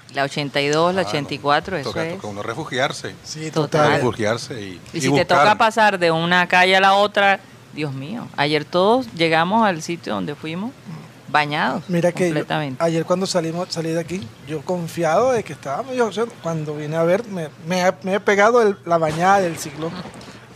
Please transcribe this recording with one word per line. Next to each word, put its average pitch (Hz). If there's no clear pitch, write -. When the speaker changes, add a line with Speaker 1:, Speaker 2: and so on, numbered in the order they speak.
Speaker 1:
La 139
ochenta 143
y 143
dos, 165
la 190
Speaker 2:
Ah, -
no. 101
Speaker 1:
ochenta 147
y 143
cuatro, 151
eso 135
Speaker 2:
Toca, 110
Speaker 1:
es. 170
Speaker 2:
toca 190
uno 101
refugiarse. 123
Speaker 3:
Sí, 156
Speaker 1:
Total. 151
Speaker 3:
total. 147
Speaker 2:
Refugiarse 117
y, 95
Speaker 1:
Y -
Speaker 2:
y -
Speaker 1:
si 135
te 175
toca -
Speaker 2:
buscar. 208
Speaker 1:
pasar 214
de 170
una 175
calle 185
a -
la 196
otra, 202
Dios 147
mío. 139
Ayer 147
todos 220
llegamos 165
al 165
sitio 175
donde 185
fuimos 170
bañados 151
Speaker 3:
Mira 175
que 185
yo, 156
Speaker 1:
completamente. 147
Speaker 3:
ayer 165
cuando 180
salimos, 175
salí 165
de 165
aquí, 170
yo 151
confiado 170
de 220
que -
estaba 139
medio, 254
o 208
sea, 214
cuando 156
vine 151
a 165
ver, 190
me, 175
me, 180
me 185
he 208
pegado 214
el, 202
la 170
bañada 170
del 165
ciclón. 151